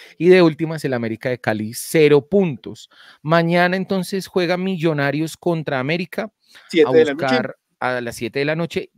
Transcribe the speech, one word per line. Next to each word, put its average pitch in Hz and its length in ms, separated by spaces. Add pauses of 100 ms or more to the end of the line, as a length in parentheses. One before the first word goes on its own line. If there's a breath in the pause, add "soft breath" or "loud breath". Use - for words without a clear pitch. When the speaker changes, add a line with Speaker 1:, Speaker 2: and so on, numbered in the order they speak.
(180 loud breath)
Speaker 1:
y 170 120
de 185 120
última 160 340
es 151 80
el 135 100
América 117 340
de 123 100
Cali, 110 360
cero 147 540
puntos. 160 600 (340 loud breath)
Mañana, 170 540
entonces, 190 500
juega 180 300
Millonarios 156 800
contra 156 420
América 165 540 (380 loud breath)
Speaker 2:
Siete 156 180
Speaker 1:
a 127 40
Speaker 2:
de 156 120
la 147 100
noche. 135 100
Speaker 1:
buscar 131 320 (240)
a 123 200
las 117 160
siete 113 220
de 143 60
la 151 120
noche, 170 420